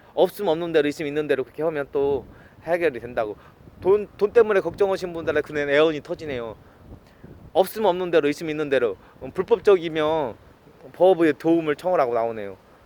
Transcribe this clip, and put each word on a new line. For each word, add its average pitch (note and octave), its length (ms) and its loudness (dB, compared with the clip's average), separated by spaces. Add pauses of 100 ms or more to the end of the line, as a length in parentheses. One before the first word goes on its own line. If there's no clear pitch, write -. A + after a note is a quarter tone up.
(140)
없으면 F#3 380 2
없는 E3+ 200 -4
대로 D3 160 4
있으면 D3 200 -6
있는 D3 180 -4
대로 C3+ 180 0
그렇게 - 180 -10
하면 D3+ 300 -4
또 C#3 340 -2 (380)
해결이 D#3+ 360 -2
된다고. A#2 360 -6 (440)
돈, G3+ 360 0
돈 G3+ 160 -2
때문에 G#3+ 280 4
걱정하신 F3+ 520 -2
분들의 D#3 300 -2
그는 D3 260 -6
애언이 D3+ 340 4
터지네요. C#3 540 -10 (960)
없으면 F#3+ 380 2
없는 F3+ 200 -2
대로 D#3 180 4
있으면 D#3 220 -4
있는 D3+ 200 -4
대로, A#2+ 260 0 (260)
음, C3 100 -14
불법적이면 D#3+ 1000 2 (580)
법의 E3+ 420 4
도움을 D#3+ 420 0
청하라고 D3+ 380 0
나오네요. A2+ 420 -4 (300)